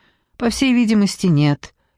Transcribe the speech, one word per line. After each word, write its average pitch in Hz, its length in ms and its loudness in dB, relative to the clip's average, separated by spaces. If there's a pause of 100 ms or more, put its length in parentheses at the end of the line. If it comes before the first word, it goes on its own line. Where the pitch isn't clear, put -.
(360)
По 240 120 -4
всей 254 240 -2
видимости, 214 540 0
нет, 147 480 0 (240)